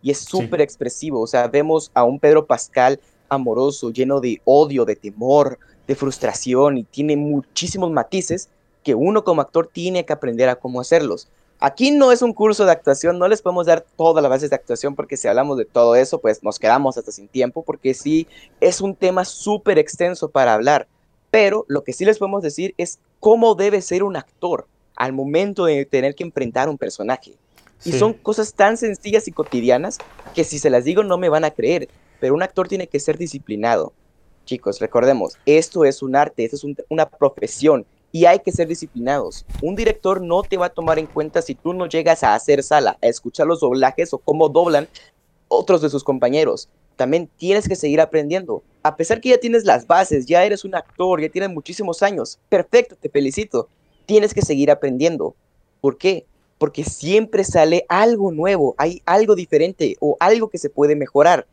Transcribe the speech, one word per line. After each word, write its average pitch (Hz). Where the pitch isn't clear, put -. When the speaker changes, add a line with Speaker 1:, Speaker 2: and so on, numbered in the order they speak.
Speaker 1:
Y 135
es 143
Speaker 2:
Sí. -
Speaker 1:
súper 147
expresivo, 139
o 113
sea, 120
vemos 151
a 123
un 131
Pedro 151
Pascal 131
amoroso, 131
lleno 127
de 120
odio, 139
de 104
temor, 127
de 143
frustración, 131
y 113
tiene 147
muchísimos 147
matices 170
que 135
uno 190
como 165
actor 165
tiene 175
que 156
aprender 127
a 123
cómo 127
hacerlos. 131
Aquí -
no 285
es 240
un 240
curso 214
de 180
actuación, 165
no 180
les 214
podemos 180
dar 160
todas 165
las 139
bases 139
de 135
actuación, 131
porque 139
si -
hablamos 131
de 113
todo 117
eso, 131
pues 110
nos 104
quedamos 131
hasta 110
sin 101
tiempo, 127
porque 147
sí 160
es 175
un 196
tema 185
súper 202
extenso 170
para 123
hablar. 131
Pero 208
lo 139
que 127
sí 185
les 214
podemos 202
decir 185
es -
cómo 226
debe 196
ser 180
un 196
actor -
al 131
momento 170
de 143
tener 139
que 175
enfrentar 131
un 143
personaje. -
Y 170
Speaker 2:
Sí. 131
Speaker 1:
son 214
cosas 214
tan 208
sencillas 214
y 175
cotidianas 131
que 165
si 147
se 143
las 123
digo 180
no 190
me 180
van 151
a 151
creer, -
pero 131
un 165
actor 185
tiene 185
que 143
ser 156
disciplinado. 117
Chicos, 101
recordemos, 117
esto 160
es 139
un 131
arte, 147
esto 117
es 143
un, 143
una 156
profesión 139
y 165
hay 185
que 190
ser 165
disciplinados. 135
Un 175
director 208
no 180
te 196
va 175
a 175
tomar 160
en 156
cuenta 156
si 165
tú -
no 180
llegas 160
a 110
hacer 135
sala, 139
a -
escuchar 120
los 165
doblajes 131
o -
cómo 156
doblan 156
otros 165
de 151
sus 139
compañeros. 131
También 147
tienes 196
que 190
seguir 151
aprendiendo. 156
A 156
pesar 220
que 254
ya 247
tienes 233
las 123
bases, 170
ya 175
eres 208
un 190
actor, 175
ya 156
tienes 190
muchísimos 170
años, 196
perfecto, 233
te 151
felicito. 143
Tienes 208
que 202
seguir 147
aprendiendo. 143
¿Por 139
qué? 185
Porque 147
siempre 202
sale 170
algo 196
nuevo, 156
hay 165
algo 208
diferente 165
o 147
algo 220
que -
se -
puede 147
mejorar. 147